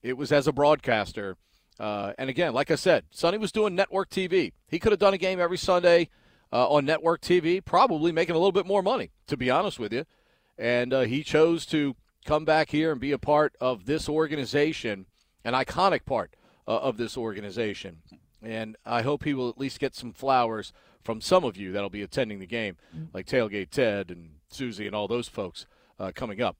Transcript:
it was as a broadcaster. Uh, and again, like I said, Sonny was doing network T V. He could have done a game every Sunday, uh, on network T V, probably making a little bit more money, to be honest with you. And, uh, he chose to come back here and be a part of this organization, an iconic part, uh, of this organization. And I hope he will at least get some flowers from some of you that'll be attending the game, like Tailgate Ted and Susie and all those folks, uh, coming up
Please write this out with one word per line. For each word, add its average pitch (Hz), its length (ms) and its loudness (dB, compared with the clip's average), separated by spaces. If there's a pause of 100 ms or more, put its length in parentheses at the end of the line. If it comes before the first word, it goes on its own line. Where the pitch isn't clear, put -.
it 123 140 -4
was 139 140 -4
as 143 160 4
a 147 60 0
broadcaster. 113 800 0 (440)
Uh, 104 400 -4
and 135 100 -4
again, 135 240 -2
like 135 160 0
I 160 60 2
said, 151 340 2
Sonny 185 300 -2
was 214 120 -4
doing 214 220 0
network 190 360 -2
T 185 180 -2
V. 160 260 0 (140)
He 165 100 -4
could 214 140 2
have 190 80 2
done 196 160 6
a - 20 -6
game 185 220 -2
every 175 180 0
Sunday, 175 520 4 (420)
uh, 123 180 4
on 143 160 4
network 160 360 0
T 180 180 4
V, 170 200 0
probably 175 520 2
making 165 240 0
a - 20 4
little 190 140 4
bit 185 160 0
more 196 160 2
money, 202 260 0 (160)
to 147 100 -4
be 123 140 0
honest 170 300 2
with 104 140 -4
you. 135 120 -4 (540)
And, 123 340 2
uh, 131 80 2
he 127 220 0
chose 160 440 4
to 143 280 0 (280)
come 156 220 0
back 156 240 2
here 156 220 0
and 127 100 -6
be 139 120 -2
a 131 40 0
part 147 420 2
of 117 260 -2
this 147 220 -2
organization, 147 1000 -2 (360)
an 117 120 -2
iconic 160 500 0
part, 107 300 -4 (320)
uh, 110 100 0
of 123 200 -2
this 117 200 -6
organization. 104 840 -6 (380)
And 110 340 -8 (100)
I 117 180 -2
hope 139 200 -2
he 147 100 -2
will 127 140 -2
at 113 100 -8
least 135 220 -8
get 135 160 -4
some 117 160 -14
flowers 120 640 0 (280)
from 113 200 -6
some 180 240 4
of 104 100 -4
you 95 160 -10
that'll 101 180 -4
be 104 120 -8
attending 107 380 -4
the 95 60 -12
game, 107 300 -6 (380)
like 92 120 -10
Tailgate 104 440 -2
Ted 101 420 0
and 85 200 -18 (180)
Susie 107 360 -10
and 101 80 -8
all 104 140 -2
those 120 220 -4
folks, - 360 -10 (320)
uh, 95 160 -8
coming 107 280 -8
up 101 180 -2